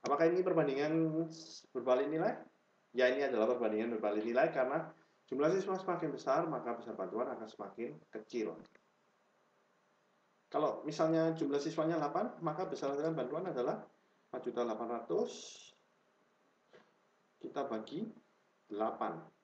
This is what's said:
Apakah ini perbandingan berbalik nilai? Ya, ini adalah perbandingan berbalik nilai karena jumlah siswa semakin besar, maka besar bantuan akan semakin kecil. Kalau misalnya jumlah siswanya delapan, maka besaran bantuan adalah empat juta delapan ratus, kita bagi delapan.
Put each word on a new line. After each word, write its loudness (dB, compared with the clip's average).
Apakah 4
ini 4
perbandingan 2
berbalik 2
nilai? 0
Ya, 4
ini 0
adalah 2
perbandingan 0
berbalik 0
nilai 4
karena 0
jumlah 2
siswa -2
semakin -2
besar, 0
maka -4
besar -10
bantuan -4
akan -10
semakin -10
kecil. -6
Kalau 0
misalnya 4
jumlah 0
siswanya 0
delapan, -2
maka -2
besaran -2
bantuan -2
adalah -2
empat -6
juta 2
delapan 2
ratus, 4
kita -4
bagi -6
delapan. -2